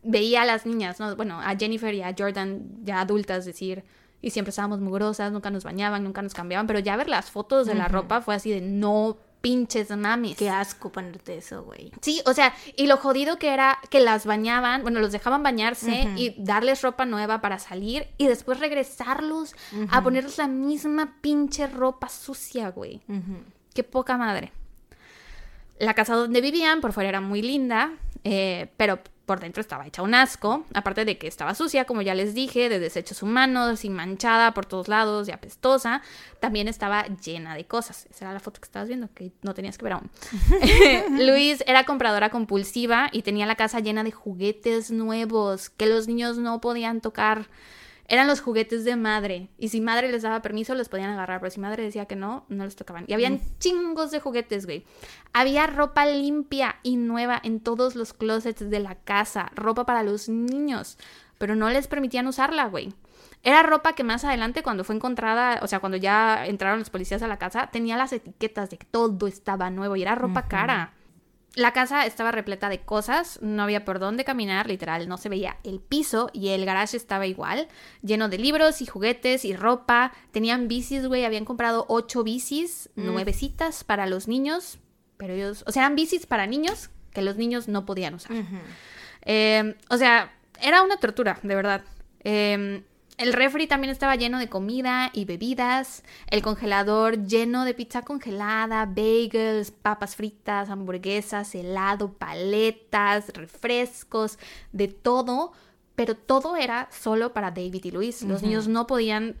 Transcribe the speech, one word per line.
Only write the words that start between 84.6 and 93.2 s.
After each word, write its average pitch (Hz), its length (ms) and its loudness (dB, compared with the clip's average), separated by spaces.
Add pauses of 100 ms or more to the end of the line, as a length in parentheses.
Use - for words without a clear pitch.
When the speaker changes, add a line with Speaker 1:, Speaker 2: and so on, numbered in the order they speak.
Speaker 1:
pero 185 160 -8
ellos, 196 320 -6
o 214 60 -6
sea, 262 120 0
eran 285 120 4
bicis 320 320 0
para 208 180 0
niños 311 460 -4 (200)
que 196 120 -4
los 196 140 -2
niños 233 300 -2
no 202 200 -2
podían 185 260 -4
usar. 175 200 -12
Speaker 2:
Ujú. 196 240 -6 (640)
Speaker 1:
Eh, 214 520 2 (140)
o 240 80 2
sea, 233 340 6 (300)
era 339 220 6
una 392 140 2
tortura, 214 440 0
de 196 140 -2
verdad. 196 260 0 (420)
Eh, 202 600 0 (340)
el 247 160 2